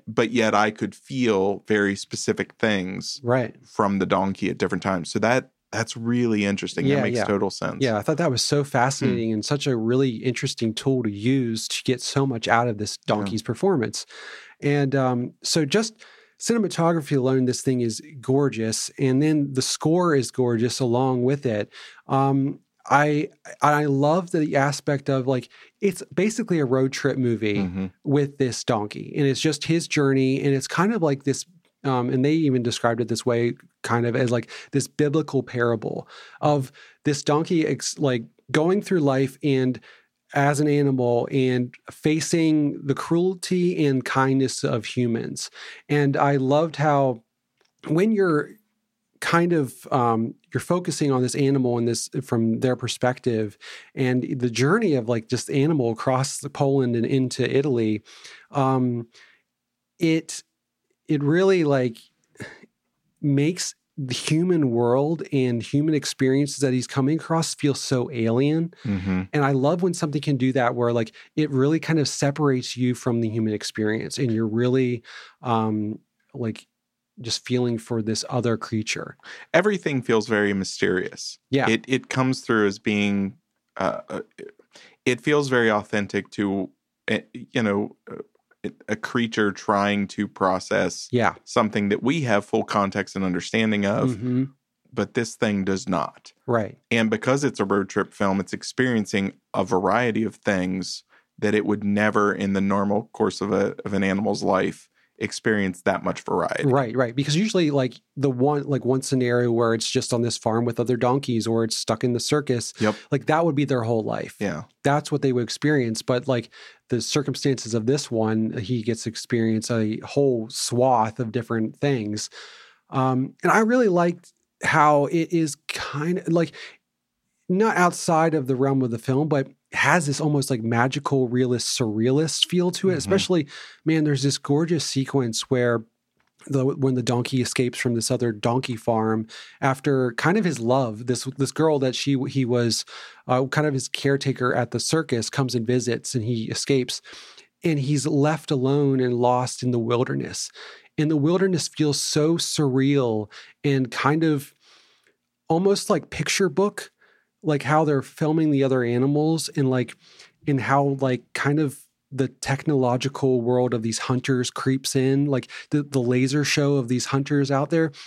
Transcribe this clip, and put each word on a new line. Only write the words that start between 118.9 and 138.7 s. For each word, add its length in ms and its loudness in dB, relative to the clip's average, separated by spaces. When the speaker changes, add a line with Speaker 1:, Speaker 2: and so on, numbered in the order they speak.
Speaker 2:
to 60 -4
experience 600 -2
a 300 0
whole 500 0
swath 680 0
of 100 -4
different 460 -4
things. 520 -2
Um, 440 0
and 80 4
I 80 6
really 280 4
liked 440 0
how 420 4
it 260 -2
is 240 0
kind 500 -4
of, 100 -8
like, 240 2
not 280 2
outside 580 2
of 120 -2
the 100 0
realm 260 2
of 80 0
the 80 -4
film, 300 0
but 200 0
has 340 2
this 140 -4
almost, 300 0
like, 120 -2
magical, 640 0
realist, 500 -2
surrealist 680 0
feel 240 0
to 180 -2
it. 40 2
Speaker 1:
Mm-hmm. 60 -2
Speaker 2:
Especially, 480 0
man, 180 2
there's 180 0
this 160 2
gorgeous 460 0
sequence 640 -2
where 340 2
the, 180 0
when 300 0
the 80 0
donkey 380 0
escapes 380 -2
from 160 0
this 160 -2
other 220 0
donkey 440 -2